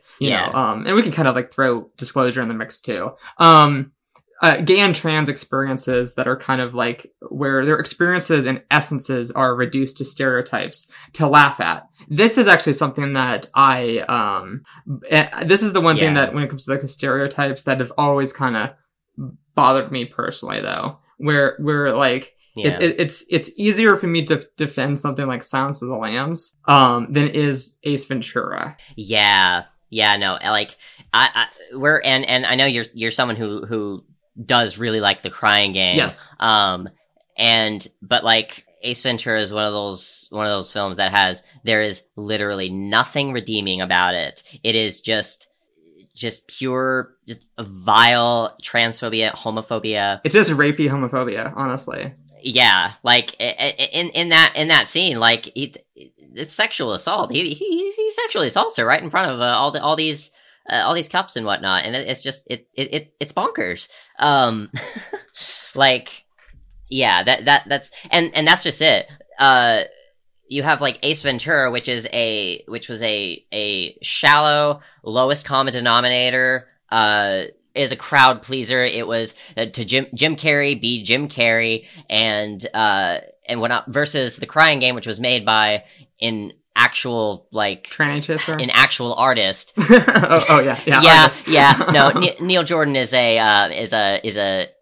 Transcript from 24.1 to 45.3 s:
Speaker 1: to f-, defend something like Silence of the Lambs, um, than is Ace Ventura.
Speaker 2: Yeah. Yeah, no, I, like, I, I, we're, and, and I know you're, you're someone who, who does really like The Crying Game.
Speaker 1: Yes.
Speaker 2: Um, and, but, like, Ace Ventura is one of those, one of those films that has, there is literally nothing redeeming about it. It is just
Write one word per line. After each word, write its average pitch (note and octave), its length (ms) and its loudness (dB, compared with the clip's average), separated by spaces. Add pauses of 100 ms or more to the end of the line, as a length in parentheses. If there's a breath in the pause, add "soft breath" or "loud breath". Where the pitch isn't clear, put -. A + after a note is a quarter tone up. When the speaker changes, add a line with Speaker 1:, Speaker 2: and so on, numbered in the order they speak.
Speaker 1:
to D#3 100 0
f-, D3 100 -8 (120)
defend C#3+ 420 -4
something C#3 280 -4
like B2 160 -6
Silence C#3 380 -4
of B2 80 -8
the C3 60 -6
Lambs, B2 600 -4 (120)
um, B2 440 4
than D3 180 2
is C#3+ 540 -4
Ace C#3 220 -4
Ventura. A#2+ 720 -8 (180 soft breath)
Speaker 2:
Yeah. G2 680 2 (260)
Yeah, G#2+ 280 2
no, F#2+ 240 -2
I, G2+ 80 -4
like, G#2+ 260 -2 (380 soft breath)
I, A#2+ 220 4
I, A#2 420 -6
we're, D3 260 2
and, C3+ 220 0
and B2+ 200 0
I B2 100 0
know C3+ 100 2
you're, A#2 200 -2 (100)
you're A2+ 160 -4
someone A#2+ 240 -2
who, G#2+ 300 -6
who G#2 380 -6 (400)
does A2 360 0
really A2 200 -2
like G2+ 220 0
The F#2 80 -8
Crying G#2 440 2
Game. F#2 240 2
Speaker 1:
Yes. - 420 -2
Speaker 2:
Um, G2 500 0 (480)
and, A2 500 0 (140)
but, - 220 -2
like, A2+ 420 0 (160)
Ace B2 220 -8
Ventura A#2 360 -2
is G#2 140 -4
one G#2+ 120 -2
of G#2 80 -2
those, G2+ 580 -8
one G#2+ 160 -4
of G#2 40 -2
those F#2+ 220 -6
films G2 240 -6
that F#2+ 140 0
has, F#2+ 320 0 (200 soft breath)
there G#2+ 200 0
is G#2 180 -6 (140)
literally G2+ 540 -6
nothing A2 640 -2
redeeming G2+ 480 -4
about F2+ 340 0
it. D#2+ 260 -8 (220 loud breath)
It A2 120 0
is A2 240 -2
just - 480 -6 (680)